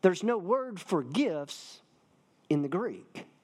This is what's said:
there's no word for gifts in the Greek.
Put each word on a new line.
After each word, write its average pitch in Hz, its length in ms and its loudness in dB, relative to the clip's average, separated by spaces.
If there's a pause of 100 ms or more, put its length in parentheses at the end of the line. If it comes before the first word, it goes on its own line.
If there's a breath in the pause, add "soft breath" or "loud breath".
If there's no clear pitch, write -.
there's 185 200 6
no 233 140 2
word 220 420 -2
for 165 240 0
gifts 147 760 -2 (720)
in 147 120 4
the 143 60 0
Greek. 160 580 -6 (180)